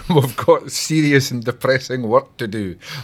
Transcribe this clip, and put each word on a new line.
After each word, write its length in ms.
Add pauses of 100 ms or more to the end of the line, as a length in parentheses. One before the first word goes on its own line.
<laughs> 60
We've 280
got 340
serious 600
and 120
depressing 640
work 300
to 100
do. 300 (260)